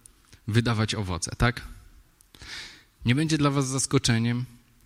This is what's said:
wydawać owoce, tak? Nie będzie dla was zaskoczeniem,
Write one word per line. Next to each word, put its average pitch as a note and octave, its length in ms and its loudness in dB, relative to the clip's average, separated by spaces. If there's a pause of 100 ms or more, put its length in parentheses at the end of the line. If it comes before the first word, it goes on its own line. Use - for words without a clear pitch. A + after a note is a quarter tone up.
(480)
wydawać A2 480 2
owoce, F#2 400 -4
tak? - 260 0 (1400)
Nie A#2+ 100 4
będzie D#3 220 2
dla D3 120 4
was C#3 180 0
zaskoczeniem, B2 760 0 (400)